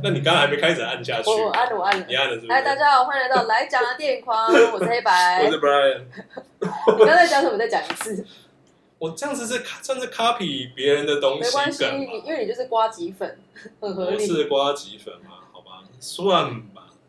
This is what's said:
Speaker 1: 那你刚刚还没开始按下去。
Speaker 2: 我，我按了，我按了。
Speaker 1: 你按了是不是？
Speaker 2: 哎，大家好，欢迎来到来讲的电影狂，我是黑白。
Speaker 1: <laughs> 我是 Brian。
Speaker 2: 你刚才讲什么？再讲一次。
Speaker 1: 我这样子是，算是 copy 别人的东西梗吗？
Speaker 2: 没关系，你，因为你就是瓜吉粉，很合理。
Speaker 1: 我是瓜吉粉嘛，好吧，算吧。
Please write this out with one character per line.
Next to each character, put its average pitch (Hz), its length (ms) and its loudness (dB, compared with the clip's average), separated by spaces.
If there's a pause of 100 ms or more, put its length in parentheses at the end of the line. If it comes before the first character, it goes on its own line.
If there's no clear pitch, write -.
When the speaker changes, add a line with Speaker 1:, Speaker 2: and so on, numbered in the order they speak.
Speaker 1:
那 - 60 0
你 139 100 0
刚 156 140 2
刚 165 80 6
还 - 60 4
没 143 100 0
开 165 180 2
始 143 60 -6
按 123 220 -6
下 120 180 -4
去。 208 80 0
Speaker 2:
我， 220 160 2
我 202 60 0
按 233 200 0
了， 214 60 -4
我 185 40 -2
按 196 160 0
了。 180 120 -6
Speaker 1:
你 - 40 -2
按 135 140 2
了 - 80 -2
是 113 60 -10
不 165 60 -16
是？ 226 40 -4
Speaker 2:
哎， 262 100 2
大 269 140 0
家 285 160 2
好， 254 140 6
欢 277 100 -4
迎 262 80 -2
来 254 100 0
到 247 100 2
来 226 220 0
讲 254 160 0
的 240 160 -2
电 277 200 -2
影 - 40 -12
狂， 226 300 0 (220)
我 208 40 -6
是 180 60 0
黑 233 180 0
白。 180 420 4
Speaker 1:
<laughs> - 40 4
我 - 20 4
是 156 120 -2
Brian。 139 400 4 (580)
Speaker 2:
你 - 460 4
刚 311 100 6
才 349 100 8
讲 294 160 2
什 277 80 2
么？ 214 80 -4
再 226 120 -2
讲 - 120 -2
一 - 120 -12
次。 202 320 -8 (760)
Speaker 1:
我 160 120 -4
这 - 140 -10
样 285 80 -4
子 240 140 -6
是， 240 160 -4 (180)
算 262 180 -6
是 254 100 -8
copy 175 680 -4
别 139 180 2
人 147 120 0
的 147 160 0
东 139 200 0
西 - 20 -4
梗 - 80 0
吗？ - 0 -
Speaker 2:
没 - 0 -
关 285 200 0
系， - 140 -2 (100)
你， 269 320 -8
因 311 60 -6
为 269 100 -4
你 202 80 -6
就 - 20 -4
是 254 120 -6
瓜 226 240 0
吉 185 280 -10
粉， - 220 -10 (400)
很 196 160 -8
合 185 160 -4
理。 202 40 -2
Speaker 1:
我 214 40 -4
是 170 240 0
瓜 143 300 0
吉 107 240 -12
粉 - 160 -16 (100)
嘛， 92 140 -20 (160)
好 - 80 -20
吧， 95 220 -20 (180)
算 156 600 -2 (120)
吧。 - 140 -20 (220)